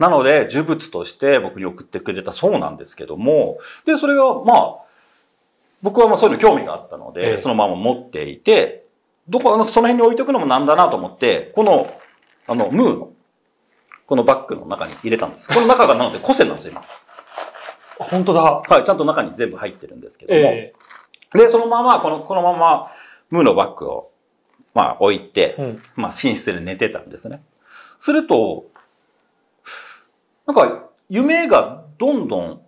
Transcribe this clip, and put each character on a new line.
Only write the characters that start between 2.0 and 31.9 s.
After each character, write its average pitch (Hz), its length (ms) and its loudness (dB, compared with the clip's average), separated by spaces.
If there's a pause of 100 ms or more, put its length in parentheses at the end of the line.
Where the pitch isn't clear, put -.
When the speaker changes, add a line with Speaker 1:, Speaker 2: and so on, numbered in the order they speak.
Speaker 1:
く 104 120 -8
れ 92 120 -8
た - 80 -10
そ - 160 -2
う 185 100 0
な - 120 -6
ん - 60 -16
で 71 100 -20
す - 100 -20
け - 100 -16
ど 78 100 -12
も、 127 420 0 (280)
で、 311 120 0
そ 294 100 -2
れ 285 80 2
が 262 260 0
ま 233 140 4
あ、 - 200 0 (1040)
僕 202 200 0
は 226 80 6
ま 208 60 2
あ - 40 -2
そ 226 80 2
う - 40 4
い - 20 -2
う - 60 -4
の - 40 -2
興 190 140 6
味 - 80 -6
が 78 100 -10
あ - 40 -12
っ - 100 -20
た 76 80 -16
の 62 160 -18
で、 113 180 -4
Speaker 2:
え - 40 -2
え。 101 40 -6
Speaker 1:
そ 135 120 -6
の 117 40 -2
ま 104 140 2
ま 90 80 -4
持 113 180 -2
っ - 160 -14
て 76 180 -10
い 69 100 -14
て、 - 440 2 (440)
ど 226 140 -2
こ、 226 140 2
あ - 20 2
の、 220 80 2
そ 226 160 2
の 233 80 2
辺 247 60 2
に 240 80 2
置 233 100 4
い 233 40 -4
と 269 100 -4
く 277 80 -2
の 240 40 0
も 165 60 -2
な 135 160 0
ん 143 60 -2
だ 151 100 4
な 170 140 4
と 113 80 -4
思 90 100 -8
っ - 80 -18
て、 104 380 0
こ 214 100 2
の、 185 220 4 (600)
あ 117 80 -4
の、 107 160 0
ム 196 180 2
ー 120 100 -2
の、 - 100 -14 (1000)
こ 139 100 0
の 120 60 0
バ 131 140 4
ッ - 100 -12
グ - 80 -8
の - 120 -16
中 98 200 -10
に - 60 -14 (100)
入 110 60 -8
れ 113 80 0
た 107 80 -4
ん - 60 -8
で - 80 -20
す。 - 100 -20
こ 233 140 2
の 233 40 2
中 240 200 4
が 131 80 4
な 120 100 0
の 104 80 -4
で - 60 -10
古 262 160 0
銭 - 140 2
な - 40 -6
ん - 40 -10
で - 80 -16
す - 20 -14
よ、 - 60 -14
今。 - 100 -18 (1200)
Speaker 2:
本 185 200 0
当 185 80 2
だ。 165 80 4
Speaker 1:
は 147 380 4
い、 - 20 -6
ち - 80 -2
ゃ - 20 4
ん 180 60 0
と 147 80 -2
中 - 160 -2
に - 80 -6
全 107 200 -6
部 - 60 -18
入 101 140 -10
っ - 20 -20
て - 140 -20
る - 100 -20
ん - 60 -20
で - 80 -20
す - 80 -20
け - 80 -20
ど 190 80 0
も。 156 60 6
Speaker 2:
え 117 340 0 (600)
え。 - 40 2
Speaker 1:
で、 233 100 8
そ 233 100 4
の 233 100 0
ま 233 140 0
ま、 190 180 2
こ 151 100 -4
の、 156 80 -6
こ 170 160 -8
の 175 80 0
ま 175 120 2
ま、 165 360 2 (400)
ム 170 100 0
ー - 40 4
の 104 100 4
バ 95 160 0
ッ - 60 -20
グ 76 100 -12
を、 64 240 -10 (640)
ま 101 160 2
あ、 - 100 -8
置 101 140 2
い 92 60 -8
て、 - 380 -2
Speaker 2:
う 143 40 -8
ん。 117 200 -10 (140)
Speaker 1:
ま 98 140 -6
あ、 - 20 -16
寝 120 220 -4
室 - 180 -6
で 90 80 -8
寝 92 160 -10
て 110 140 -2
た - 80 -12
ん - 100 -16
で - 80 -20
す - 140 -20
ね。 - 120 -20 (560)
す - 140 -4
る 311 140 0
と、 107 400 -2 (1800)
な 285 60 -6
ん - 20 -4
か、 175 280 2 (260)
夢 294 400 0
が - 360 0 (120)